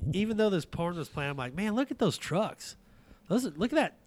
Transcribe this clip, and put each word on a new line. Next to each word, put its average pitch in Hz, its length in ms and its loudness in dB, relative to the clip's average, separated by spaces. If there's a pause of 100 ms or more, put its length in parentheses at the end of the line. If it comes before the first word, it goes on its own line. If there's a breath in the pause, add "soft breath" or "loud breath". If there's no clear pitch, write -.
(120)
even 214 240 0
though 214 140 4
this 170 140 0
porn 170 320 -4
was 147 120 -6
playing, 143 220 -4
I'm 139 60 -6
like, 127 180 -6
"Man, 208 200 -2
look 269 160 0
at 262 80 -6
those 190 200 2
trucks. - 580 -4 (520 soft breath)
Those, 247 160 2 (120)
look 240 160 0
at 302 40 4
that, 240 300 2